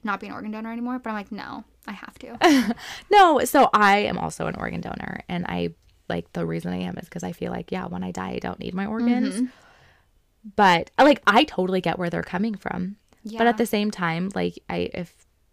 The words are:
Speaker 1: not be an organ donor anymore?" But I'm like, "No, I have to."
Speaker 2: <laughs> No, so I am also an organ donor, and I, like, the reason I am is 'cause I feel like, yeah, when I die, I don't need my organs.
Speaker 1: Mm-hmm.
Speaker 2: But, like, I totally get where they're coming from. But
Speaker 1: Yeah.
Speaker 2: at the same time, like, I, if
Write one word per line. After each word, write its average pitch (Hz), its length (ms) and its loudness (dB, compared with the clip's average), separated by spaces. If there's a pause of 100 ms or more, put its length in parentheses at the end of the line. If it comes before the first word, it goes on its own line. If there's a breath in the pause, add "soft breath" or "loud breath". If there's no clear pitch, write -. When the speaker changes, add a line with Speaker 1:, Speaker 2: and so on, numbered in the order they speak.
Speaker 1:
not 196 180 -2
be 208 60 -12
an 196 60 -12
organ 214 180 -10
donor 220 200 -8
anymore?" 240 280 -6
But 254 120 -10
I'm 214 40 -4
like, 202 160 -10
"No, - 340 -12 (220)
I - 40 -10
have - 280 -16
to." 233 220 -16
Speaker 2:
<laughs> - 720 2
No, 359 340 8
so 254 280 6
I 202 260 6
am - 180 -2
also - 300 -4
an - 80 -6
organ - 260 -6
donor, - 480 -10
and 175 180 -6
I, - 260 -4 (340)
like, 170 260 -6
the 170 140 -4
reason 165 260 -4
I - 40 -4
am - 200 -6
is - 120 -14
'cause 170 140 -10
I 180 100 -8
feel - 180 -8
like, - 200 -8
yeah, 185 140 -6
when 180 180 -8
I 180 80 -8
die, 185 200 -6
I - 80 -6
don't - 200 -8
need - 140 -10
my 190 140 -4
organs. 240 480 0
Speaker 1:
Mm-hmm. 247 100 -2 (1120 soft breath)
Speaker 2:
But, 180 420 4
like, 277 300 6
I 220 160 6
totally 185 380 -2
get 175 180 -2
where 170 100 -2
they're 165 140 -4
coming 202 320 -4
from. 185 400 -8 (280)
But 214 100 -10
Speaker 1:
Yeah. 226 160 2
Speaker 2:
at 226 80 2
the 240 80 2
same 208 260 0
time, 175 420 -4
like, 175 240 -4 (120)
I, - 240 -4
if - 320 -12 (280)